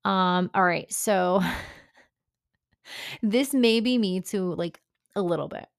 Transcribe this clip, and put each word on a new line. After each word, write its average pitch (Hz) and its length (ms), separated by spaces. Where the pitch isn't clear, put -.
Um, 185 500
all 196 100
right, 170 280
so 185 500
<laughs> - 1800
this 240 320
may 233 260
be 247 180
me 185 220
too, 185 340
like, 170 260
a 202 80
little 160 260
bit. - 180